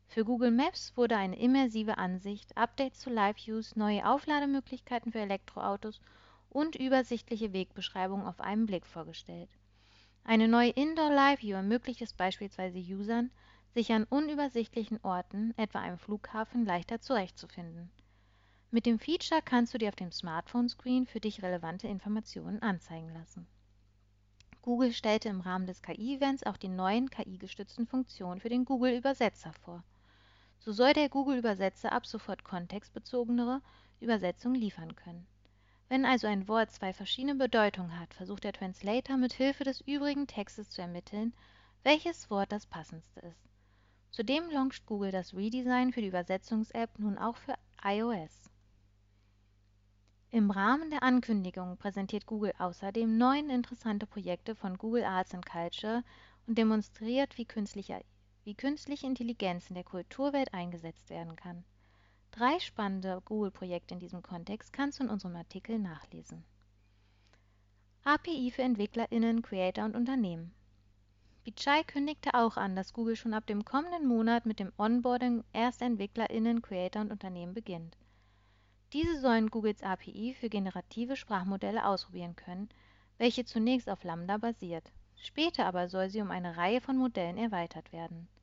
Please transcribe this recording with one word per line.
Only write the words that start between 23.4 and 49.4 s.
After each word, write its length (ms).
Google 300
stellte 380
im 100
Rahmen 260
des 160
K-I-Events 640
auch 120
die 100
neuen 420
K-I-gestützten 800
Funktionen 540
für 80
den 160
Google-Übersetzer 880
vor. 280
So 140
soll 180
der 160
Google-Übersetzer 880
ab 120
sofort 380
kontextbezogenere 1200
Übersetzungen 540
liefern 420
können. 280
Wenn 160
also 220
ein 220
Wort 220
zwei 200
verschiedene 440
Bedeutungen 640
hat, 160
versucht 300
der 80
Translator 640
mit 160
Hilfe 320
des 160
übrigen 480
Textes 420
zu 120
ermitteln, 520
welches 460
Wort 220
das 140
passendste 560
ist. 260
Zudem 380
launcht 360
Google 260
das 220
Redesign 600
für 80
die 80
Übersetzungs-App 880
nun 180
auch 200
für 160
I 180
O 80
S. 380